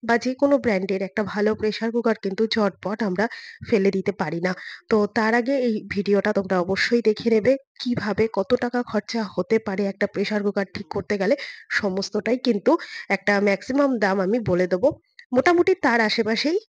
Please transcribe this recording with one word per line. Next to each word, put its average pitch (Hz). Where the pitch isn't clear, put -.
বা 233
যে 254
কোনো 277
ব্র্যান্ডের 196
একটা 196
ভালো 208
প্রেশার 214
কুকার 226
কিন্তু 196
ঝটপট 208
আমরা 190
ফেলে 196
দিতে 190
পারি 170
না। 180
তো 208
তার 220
আগে 240
এই 233
ভিডিওটা 202
তোমরা 190
অবশ্যই 190
দেখে 220
নেবে, 220
কিভাবে 220
কত 190
টাকা 247
খরচা 220
হতে 190
পারে 202
একটা 196
প্রেশার 202
কুকার 202
ঠিক -
করতে 202
গেলে। 202
সমস্তটাই 196
কিন্তু 240
একটা 196
ম্যাক্সিমাম 247
দাম 196
আমি 202
বলে 180
দেবো, 190
মোটামুটি 349
তার 233
আশেপাশেই 226